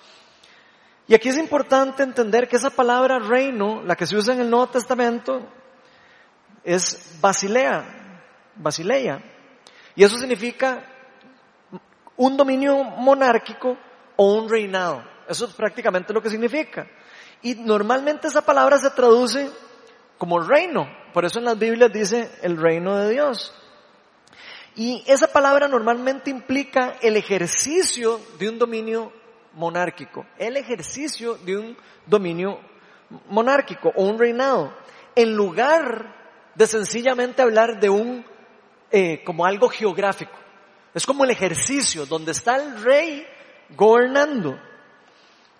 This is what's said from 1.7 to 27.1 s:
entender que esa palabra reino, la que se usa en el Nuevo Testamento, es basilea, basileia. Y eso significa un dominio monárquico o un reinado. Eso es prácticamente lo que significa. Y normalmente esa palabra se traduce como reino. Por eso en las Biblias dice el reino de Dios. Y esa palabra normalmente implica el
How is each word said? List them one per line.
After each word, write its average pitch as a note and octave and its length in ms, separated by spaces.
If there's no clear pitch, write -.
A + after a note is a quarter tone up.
entender A#3+ 460
que B3 80
esa C4 140
palabra B3+ 500
reino, A3 640
la F3 100
que E3+ 120
se F3 100
usa G#3+ 180
en B3 60
el A#3+ 100
Nuevo A#3+ 180
Testamento, B3 720
es - 560
basilea, G3 1040
basileia. E3+ 680
Y F3+ 100
eso G#3 120
significa A#3+ 680
un C4 200
dominio C#4 460
monárquico B3 960
o G3+ 180
un A3 140
reinado. F#3+ 560
Eso E3+ 180
es G3 80
prácticamente G#3 580
lo G#3+ 100
que A3 80
significa. A3+ 580
Y A#3+ 140
normalmente A#3 720
esa D4+ 140
palabra C#4 360
se C4+ 120
traduce B3 600
como E3+ 220
reino. G#3+ 480
Por F3 120
eso F3 160
en A#3+ 40
las A#3 140
Biblias A3+ 340
dice G#3+ 380
el F3 140
reino E3+ 400
de G#3 140
Dios. C4+ 420
Y A#3 320
esa C4+ 200
palabra C#4 420
normalmente B3+ 600
implica C4 720
el A3 140